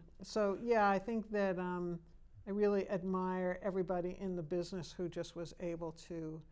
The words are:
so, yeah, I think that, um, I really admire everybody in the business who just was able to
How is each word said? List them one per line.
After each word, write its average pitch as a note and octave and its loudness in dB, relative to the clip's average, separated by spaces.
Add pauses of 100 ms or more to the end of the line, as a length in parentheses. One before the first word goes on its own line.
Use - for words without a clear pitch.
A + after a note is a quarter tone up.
(220)
so, G3+ 2
yeah, A3 6
I G3 6
think A3 -4
that, G3 2
um, F3 -2 (500)
I G3 -2
really G3+ 4
admire F#3 0
everybody F3+ 0
in F#3 -2
the F3 -2
business F3 -2
who F3+ -2
just E3+ -6
was E3+ -8
able E3+ -4 (140)
to D#3 -8 (100)